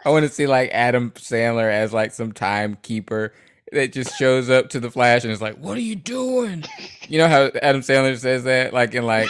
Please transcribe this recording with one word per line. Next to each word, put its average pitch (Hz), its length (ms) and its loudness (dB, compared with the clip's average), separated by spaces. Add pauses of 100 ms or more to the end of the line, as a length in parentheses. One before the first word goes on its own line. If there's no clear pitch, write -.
I 143 40 -2
wanna 151 200 4
see, 143 180 -4
like, 131 240 2
Adam 120 400 0
Sandler 117 600 -2
as, 107 220 0
like, 110 180 -2
some 113 200 -10
timekeeper 104 1000 -4 (380)
that 135 220 -2
just 127 240 -8
shows 131 320 2
up 131 200 4
to 139 100 -6
the 117 120 -8
Flash 120 320 4
and 113 80 -6
is 104 100 -6
like, 107 160 -8
What 190 200 -10
are 254 40 -6
you 220 140 -6
doing? 240 680 -4 (440)
You 156 120 -2
know 160 80 6
how 139 240 4 (100)
Adam 135 200 2
Sandler 135 360 2
says 127 260 -2
that? 127 300 0
Like, 120 220 0
and, 123 120 -2
like, 110 220 2